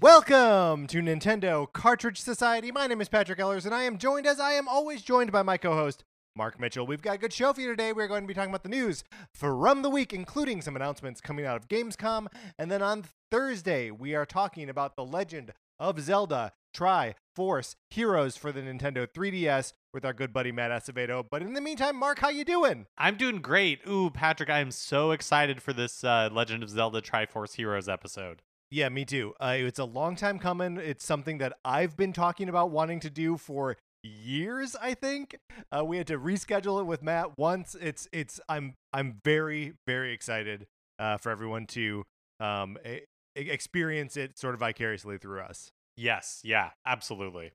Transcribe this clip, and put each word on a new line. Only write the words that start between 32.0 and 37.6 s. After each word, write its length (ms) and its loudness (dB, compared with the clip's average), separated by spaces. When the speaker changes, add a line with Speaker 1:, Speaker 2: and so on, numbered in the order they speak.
Speaker 1:
talking 380 0
about 220 2
wanting 300 0
to 100 -8
do 260 0
for 400 -4
years, 720 -6
I 200 -4
think. 420 -6
Uh, 140 -2
we 120 -4
had 100 -4
to 100 -2
reschedule 640 -2
it 40 -2
with 180 -4
Matt 340 -2
once. 420 -2